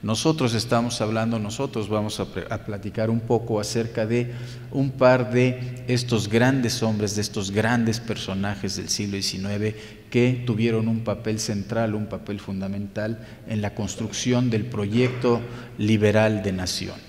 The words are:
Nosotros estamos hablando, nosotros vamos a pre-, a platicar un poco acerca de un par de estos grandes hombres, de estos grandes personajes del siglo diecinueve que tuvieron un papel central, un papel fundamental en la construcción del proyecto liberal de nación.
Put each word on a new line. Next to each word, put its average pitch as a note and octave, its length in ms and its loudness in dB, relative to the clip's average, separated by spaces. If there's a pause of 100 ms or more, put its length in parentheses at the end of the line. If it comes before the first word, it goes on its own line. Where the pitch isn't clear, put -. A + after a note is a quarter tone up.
Nosotros A#2+ 520 2
estamos A#2 460 0
hablando, A2 380 0
nosotros A2 500 -4
vamos G#2+ 320 -2
a F#2+ 60 -2
pre-, - 220 -6
a G#2+ 160 -6
platicar G#2+ 460 -2
un A2+ 100 2
poco A2+ 380 0
acerca A2+ 480 -2
de A#2+ 260 0 (380)
un C3+ 200 0
par B2+ 400 6
de B2 580 2
estos A#2+ 400 2
grandes A#2+ 540 4
hombres, G#2 340 0
de G#2 60 0
estos G2 280 -4
grandes A2+ 500 2
personajes G2+ 760 -4
del F#2 120 -6
siglo G2+ 260 -2
diecinueve G2+ 640 -2 (340)
que B2 360 4
tuvieron A2+ 420 2
un A2+ 120 0
papel A2 380 -2
central, A2 560 -2
un G#2 120 -2
papel G2+ 320 -8
fundamental G2+ 880 -6 (220)
en G#2+ 120 -2
la G2+ 140 -4
construcción A#2 760 0
del A2 160 2
proyecto A#2 760 2 (360)
liberal G#2+ 680 4
de G2 100 0
nación. F#2 440 -4 (120)